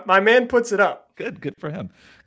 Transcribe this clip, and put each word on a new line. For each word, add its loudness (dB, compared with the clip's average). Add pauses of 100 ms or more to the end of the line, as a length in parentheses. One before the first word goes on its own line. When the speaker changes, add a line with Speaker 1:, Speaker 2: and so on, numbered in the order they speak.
Speaker 1:
my 4
man 2
puts -2
it -2
up. -2
Speaker 2:
Good, -12
good -10
for -12
him. -12 (380)